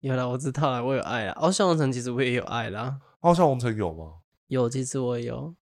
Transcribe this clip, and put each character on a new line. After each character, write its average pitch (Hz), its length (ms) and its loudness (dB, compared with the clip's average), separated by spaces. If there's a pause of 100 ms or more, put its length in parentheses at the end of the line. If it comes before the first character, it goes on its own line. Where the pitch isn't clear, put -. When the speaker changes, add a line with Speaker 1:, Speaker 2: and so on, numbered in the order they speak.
Speaker 1:
对， 135 100 -2
我 127 40 0
有 127 60 0
啦， 123 80 -2
我 127 80 -2
知 139 120 -6
道 139 220 0
啦， 123 100 -2
我 131 140 0
有 127 60 0
爱 110 240 -4
啦。 95 80 -4
傲 175 180 2
笑 190 160 4
红 170 100 4
尘 139 140 4
其 123 100 -2
实 123 80 -4
我 123 140 0
也 127 80 2
有 123 140 0
爱 117 240 -4
啦。 123 300 -6 (200)
Speaker 2:
傲 175 140 6
笑 175 120 6
红 131 140 4
尘 120 160 0
有 92 180 -2
吗？ 80 200 -14 (340)
Speaker 1:
有， 127 220 0
其 131 160 -4
实 135 120 -6
我 123 220 -2
有。 120 340 -8 (260)